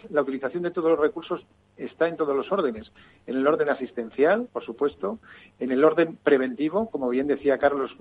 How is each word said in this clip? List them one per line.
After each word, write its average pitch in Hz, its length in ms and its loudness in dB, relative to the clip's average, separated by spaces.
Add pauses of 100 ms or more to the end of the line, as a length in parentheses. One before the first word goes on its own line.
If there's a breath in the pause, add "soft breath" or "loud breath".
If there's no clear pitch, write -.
la 147 140 0
utilización 135 400 -4
de 170 80 -4
todos 165 200 0
los 156 80 4
recursos 156 460 -2 (320)
está 156 320 -2
en 165 80 -8
todos 147 180 0
los 123 160 -2
órdenes. 120 400 -2 (360 soft breath)
En 123 100 -6
el 135 100 2
orden 151 220 2
asistencial, 135 840 0
por - 140 -8
supuesto, 147 540 -4 (400 loud breath)
en 131 120 -4
el 131 140 4
orden 160 320 4
preventivo, 147 720 2
como 131 220 -2
bien 131 160 0
decía 139 320 0
Carlos, 143 420 0